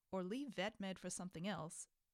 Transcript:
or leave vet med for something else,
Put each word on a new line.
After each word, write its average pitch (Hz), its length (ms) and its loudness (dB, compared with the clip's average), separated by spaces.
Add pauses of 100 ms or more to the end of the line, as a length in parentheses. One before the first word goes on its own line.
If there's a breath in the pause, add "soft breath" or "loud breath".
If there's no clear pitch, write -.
(120)
or 190 100 4
leave 254 260 0
vet 202 300 2
med 190 200 0
for 180 100 -4
something 180 400 -2
else, 165 400 -2 (260)